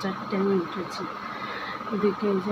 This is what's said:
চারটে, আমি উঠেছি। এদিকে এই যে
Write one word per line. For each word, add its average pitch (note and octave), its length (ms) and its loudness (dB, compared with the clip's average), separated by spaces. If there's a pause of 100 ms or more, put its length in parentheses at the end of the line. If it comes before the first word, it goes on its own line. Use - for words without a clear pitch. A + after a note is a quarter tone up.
চারটে, F#3+ 400 -2
আমি G3 140 6 (100)
উঠেছি। - 380 -6 (880)
এদিকে G3+ 400 4
এই F#3+ 100 4
যে G#3 80 0